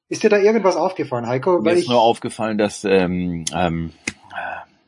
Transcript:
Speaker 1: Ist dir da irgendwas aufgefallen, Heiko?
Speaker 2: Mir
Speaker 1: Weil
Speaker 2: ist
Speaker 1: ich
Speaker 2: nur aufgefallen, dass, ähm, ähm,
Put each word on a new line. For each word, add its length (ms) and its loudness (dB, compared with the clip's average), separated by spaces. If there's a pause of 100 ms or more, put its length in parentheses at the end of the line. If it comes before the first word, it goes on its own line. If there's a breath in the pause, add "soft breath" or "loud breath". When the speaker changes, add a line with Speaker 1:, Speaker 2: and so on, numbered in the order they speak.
Speaker 1:
Ist 140 -6
dir 60 4
da 100 4
irgendwas 360 4
aufgefallen, 500 -4
Heiko? 340 0
Speaker 2:
Mir 60 -2
Speaker 1:
Weil 120 4
Speaker 2:
ist 60 2
Speaker 1:
ich 60 -6
Speaker 2:
nur 120 4
aufgefallen, 560 0
dass, 260 -2
ähm, 600 0 (100)
ähm, 380 -2 (960 loud breath)